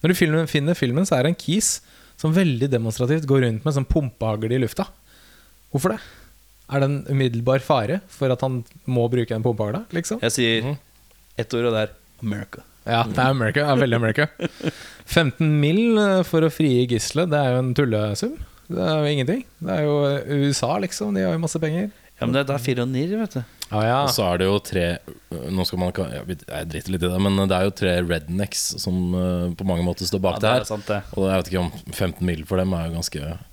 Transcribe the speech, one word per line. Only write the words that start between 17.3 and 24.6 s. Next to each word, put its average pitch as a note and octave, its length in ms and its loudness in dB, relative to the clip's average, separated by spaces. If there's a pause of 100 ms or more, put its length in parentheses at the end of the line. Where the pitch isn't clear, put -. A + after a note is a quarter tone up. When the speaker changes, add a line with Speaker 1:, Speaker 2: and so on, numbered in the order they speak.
Speaker 1:
det D3 80 2
er C3 140 2
jo B2+ 60 2
en B2+ 160 0
tullesum. A2+ 640 0 (340)
Det F3+ 60 -4
er E3 180 0
jo D3 140 0
ingenting. D3+ 340 0 (160)
Det F3 100 -6
er E3 140 0
jo, D3 220 2
eh, C#3 160 0 (120)
U C#3+ 160 2
S C3 120 -2
A, D3 160 0
liksom. G3+ 360 -4
De F#3+ 80 0
har F3+ 100 0
jo E3 60 -2
masse E3 220 -2
penger. E3+ 300 -2 (300)
Speaker 2:
Ja, A#2+ 60 -2
men A#2+ 60 0
det C3+ 80 2
er, C#3 40 -2
det C#3 100 -2
er B2 100 -4
fire B2 180 0
og B2 60 -2
nirr, D#3 300 -2
vet G#3+ 160 -6
du. A#2+ 100 -4 (280)
Speaker 1:
Ja, G#2+ 100 0
ja. B2 220 2
Speaker 3:
Og C#3 60 0
så A#2 220 0
er F2 60 0
det F#2 80 2
jo G2+ 140 2